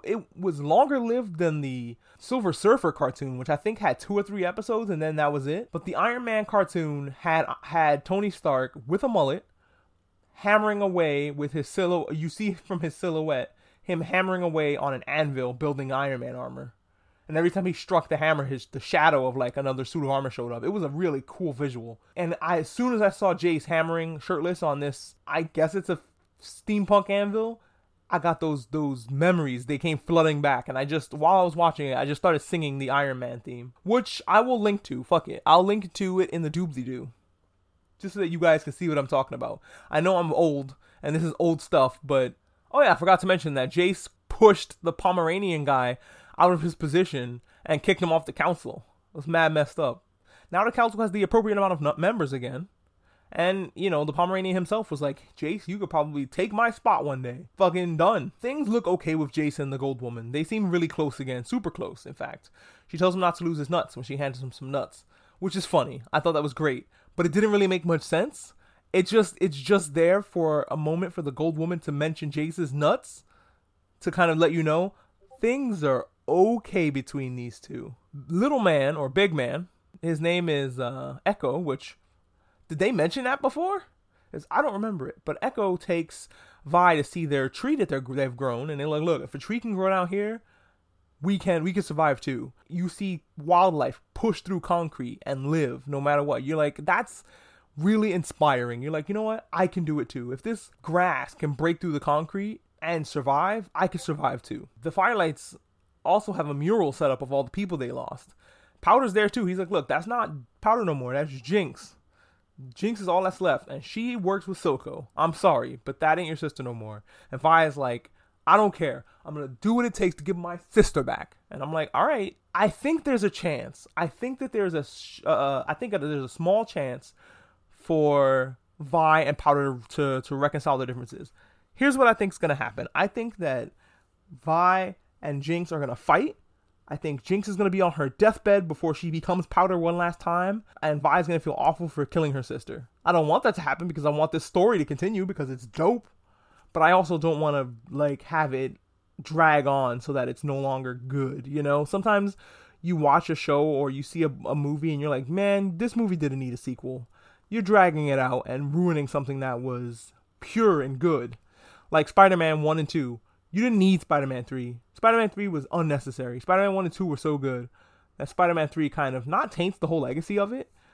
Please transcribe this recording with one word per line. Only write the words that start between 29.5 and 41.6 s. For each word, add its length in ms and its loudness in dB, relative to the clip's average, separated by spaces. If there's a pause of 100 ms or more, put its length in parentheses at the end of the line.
They 120 -2
came 200 -2
flooding 420 2
back. 280 0
And 100 -4
I 60 0
just, 280 -4
while 280 6
I 20 6
was 140 0
watching 320 2
it, 80 -2
I 80 0
just 160 -4
started 220 4
singing 360 -4
the 120 -4
Iron 280 0
Man 220 -8
theme, 320 -14 (100)
which 460 0
I 120 8
will 200 2
link 240 0
to. 180 -8
Fuck 240 2
it. 180 -12
I'll 200 8
link 300 -2
to 260 -2
it 100 2
in 120 -4
the 80 -2
doobly-doo, 600 -6 (880)
just 160 -12
so 60 -4
that 80 0
you 100 -4
guys 240 6
can 100 -8
see 160 -2
what 100 2
I'm 100 -2
talking 260 0
about. 260 -8 (300)
I 100 2
know 180 4
I'm 140 0
old, 440 0 (260)
and 140 -2
this 80 0
is 160 -2
old 200 2